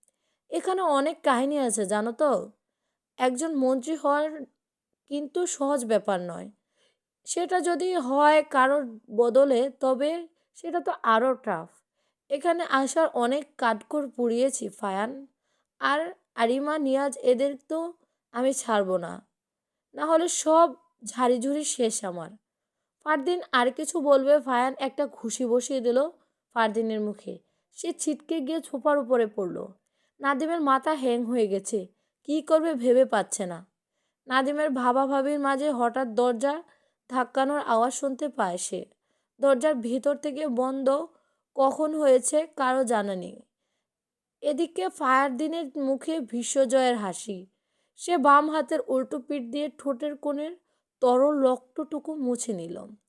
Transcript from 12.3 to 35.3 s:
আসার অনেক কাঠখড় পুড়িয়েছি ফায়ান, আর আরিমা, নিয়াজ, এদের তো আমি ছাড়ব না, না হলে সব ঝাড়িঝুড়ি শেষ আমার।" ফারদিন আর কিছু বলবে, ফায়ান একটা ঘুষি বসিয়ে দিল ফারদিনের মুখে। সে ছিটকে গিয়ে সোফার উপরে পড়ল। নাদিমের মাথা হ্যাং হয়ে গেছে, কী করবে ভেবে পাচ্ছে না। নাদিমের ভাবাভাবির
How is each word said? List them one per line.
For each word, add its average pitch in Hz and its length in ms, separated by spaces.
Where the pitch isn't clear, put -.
আসার 277 440
অনেক 247 380
কাঠখড় 254 500
পুড়িয়েছি 240 600
ফায়ান, 214 580
আর 302 360
আরিমা, 277 440
নিয়াজ, 277 400
এদের 262 380
তো 330 240
আমি 254 200
ছাড়ব 202 440
না, 175 300
না 285 120
হলে 330 220
সব 320 460
ঝাড়িঝুড়ি 254 600
শেষ 226 400
আমার।" 175 260
ফারদিন 311 360
আর 247 180
কিছু 311 300
বলবে, 277 400
ফায়ান 254 380
একটা 277 340
ঘুষি 240 340
বসিয়ে 247 340
দিল 247 280
ফারদিনের 220 460
মুখে। 202 380
সে 339 200
ছিটকে - 480
গিয়ে 302 220
সোফার 285 360
উপরে 240 280
পড়ল। 185 400
নাদিমের 285 400
মাথা 277 340
হ্যাং 247 300
হয়ে 233 220
গেছে, 196 400
কী 294 180
করবে 320 320
ভেবে 247 300
পাচ্ছে 202 420
না। 175 200
নাদিমের 285 440
ভাবাভাবির 269 720